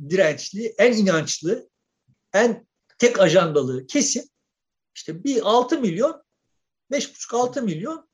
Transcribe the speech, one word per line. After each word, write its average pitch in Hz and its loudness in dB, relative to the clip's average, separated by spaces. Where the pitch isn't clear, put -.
dirençli, 185 0
en 247 6
inançlı, 190 0
en 226 0
tek 233 2
ajandalı 147 2
kesim - -2
işte 165 -14
bir 262 -2
altı 247 2
milyon, 214 -2
beş 269 -6
buçuk, - -12
altı 247 -2
milyon 226 -8